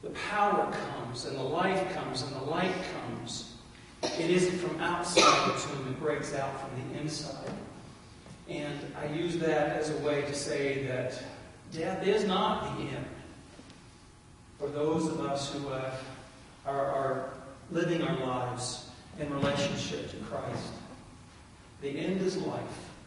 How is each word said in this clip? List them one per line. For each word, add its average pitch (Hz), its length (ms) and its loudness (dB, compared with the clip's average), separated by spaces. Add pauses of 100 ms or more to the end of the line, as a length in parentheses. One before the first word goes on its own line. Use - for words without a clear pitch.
the - 80 -6 (180)
power 208 420 6
comes - 540 -4
and 113 100 -4
the 117 80 -2
life 190 520 2
comes - 260 -2
and - 140 -4
the - 80 -4
light 180 320 2 (180)
comes, - 600 -6 (500)
it 170 260 0
isn't 180 300 6
from 160 220 -2
outside 175 680 8
the - 100 2
tomb, 139 300 -4
it 131 100 -4
breaks 147 360 0
out 135 240 0
from 135 100 -6 (240)
the - 60 -4
inside. - 520 -4 (960)
And 147 300 -4 (220)
I 147 120 -4
use 170 240 2
that 156 400 4
as 156 120 2
a 151 100 0
way 143 240 4
to 139 100 -2
say 139 500 0
that 127 340 -2 (540)
death 170 340 -2
is 202 200 6
not 190 520 2
the 139 60 -4
end 135 220 -4 (1500)
for 147 80 -2
those 156 400 2
of 156 140 0
us 139 320 -2
who, 143 160 -4
uh, 131 220 -4 (760)
are, 139 200 2
are - 440 2 (420)
living 165 300 4
our 131 240 2
lives - 640 -2 (300)
in 147 140 -2
relationship 139 760 2
to - 60 -10
Christ. - 520 -4 (1120)
The 139 80 -2
end 165 320 0
is 180 160 2
life. 123 520 -4 (180)